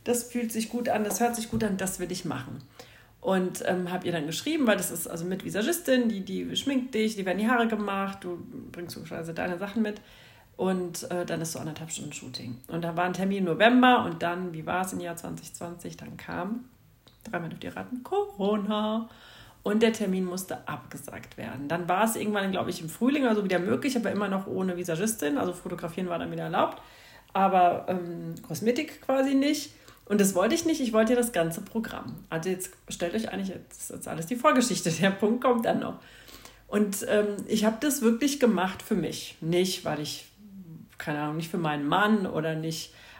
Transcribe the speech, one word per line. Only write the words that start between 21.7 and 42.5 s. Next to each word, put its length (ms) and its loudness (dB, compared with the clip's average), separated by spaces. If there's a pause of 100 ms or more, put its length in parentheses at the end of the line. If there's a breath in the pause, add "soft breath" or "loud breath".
war 160 4
es 100 2
irgendwann, 360 0
glaub 180 0
ich, 100 -6
im 80 -8
Frühling 360 2
oder 120 4
so 80 2
wieder 160 2
möglich, 380 0
aber 140 0
immer 180 -2
noch 160 -2
ohne 320 -2
Visagistin. 640 -2
Also 120 0
fotografieren 560 -6
war 120 -2
dann 120 -6
wieder 120 -6
erlaubt, 360 0 (540 loud breath)
aber, 560 6
ähm, 460 -4 (120)
Kosmetik 540 0
quasi 320 2
nicht. 400 2 (340 loud breath)
Und 140 4
das 140 4
wollte 180 4
ich 120 2
nicht, 140 2
ich 140 0
wollte 200 6
ja 60 6
das 140 0
ganze 280 0
Programm. 680 -6
Also 180 -2
jetzt 220 -4 (200)
stellt 260 -4
euch 140 -2
ein, 120 -6
ich, 100 -4 (160)
das 100 -20
ist 120 -10
jetzt 180 -10
alles 200 -6
die 80 -2
Vorgeschichte, 560 4
<laughs> 100 -2
der 80 6
Punkt 340 2
kommt 220 4
dann 140 2
noch. 160 -4 (720 loud breath)
Und, 420 0
ähm, 260 2 (120)
ich 180 2
hab 160 0
das 220 2
wirklich 360 2
gemacht 440 4
für 120 -2
mich. 460 -4
Nicht, 420 2
weil 160 -2
ich, 320 -10 (680)
keine 220 -4
Ahnung, 160 -2
nicht 120 -4
für 80 -4
meinen 300 0
Mann 400 4
oder 260 0